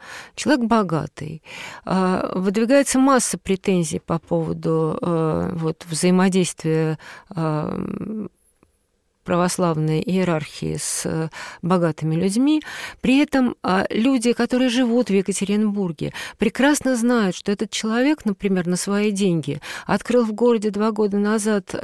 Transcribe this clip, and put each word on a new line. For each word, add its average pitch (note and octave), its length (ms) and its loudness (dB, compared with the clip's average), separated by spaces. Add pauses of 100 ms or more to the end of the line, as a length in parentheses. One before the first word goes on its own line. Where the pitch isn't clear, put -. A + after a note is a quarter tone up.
(360)
Человек B3 300 0
богатый. E3 760 -2 (420)
Э, F#3 500 0
выдвигается A3+ 640 2
масса C4 380 4
претензий F3+ 600 0
по - 180 -2
поводу, D#3+ 840 -2
э, E3 520 0
вот, D#3+ 360 -4
взаимодействия, E3 1080 2 (380)
э, D#3+ 920 -4 (960)
православной E3+ 800 0
иерархии E3 800 -2
с, - 260 -6
э, D#3+ 220 -2 (340)
богатыми E3 540 0
людьми. A#3+ 460 2 (400)
При B3 160 4
этом, C4+ 440 2
а, F#3 280 2
люди, A#3+ 420 2
которые B3 380 2
живут A#3+ 400 2
в G3 40 2
Екатеринбурге, G3 1000 0 (240)
прекрасно C4 580 2
знают, A3+ 400 2
что - 160 -4
этот G#3 180 -2
человек, B3 540 0
например, G3 440 0
на F3+ 100 0
свои G#3 340 0
деньги E3+ 480 0 (260)
открыл A#3 380 2
в A3 80 -2
городе A3 380 2
два G#3 240 0
года G#3 240 0
назад G#3 680 0